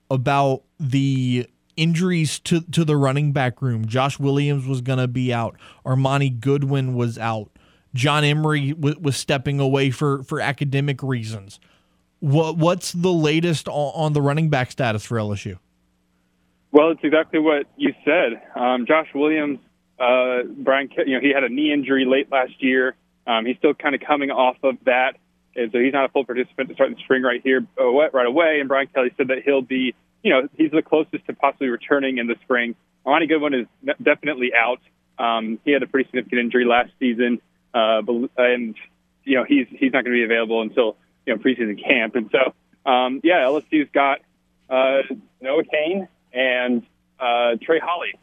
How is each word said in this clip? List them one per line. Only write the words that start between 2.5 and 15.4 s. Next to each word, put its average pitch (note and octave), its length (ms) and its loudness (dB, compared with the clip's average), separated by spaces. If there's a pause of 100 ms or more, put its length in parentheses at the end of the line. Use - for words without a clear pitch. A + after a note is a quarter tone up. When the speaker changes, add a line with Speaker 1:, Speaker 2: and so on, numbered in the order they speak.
Speaker 1:
to E3 240 0
the D3+ 100 2
running C#3+ 360 2
back C3 280 -2
room. A#2 260 -2
Josh B2+ 340 -2
Williams C#3 480 0
was C3 140 -2
gonna B2+ 260 -2
be B2 260 -2
out. A#2 220 -4 (280)
Armani C3+ 560 0
Goodwin C3+ 540 0
was A#2+ 240 -2
out. A2 320 -6 (460)
John D3 280 2
Emery D3 500 0
w-, D#3 260 -2
was C#3 180 -2
stepping C#3 420 -2
away C#3 300 0
for, C#3 340 -2
for D3+ 160 -6
academic C#3 640 -2
reasons. A2 580 -8 (600)
What, D#3 380 0
what's E3+ 340 0
the F3+ 200 0
latest D#3+ 560 2
on, C#3+ 280 -4
on D#3 180 0
the D3 80 2
running D3 280 2
back C3 220 0
status A2 320 -2
for A#2 140 -6
L G#2+ 160 -2
S G2+ 140 -8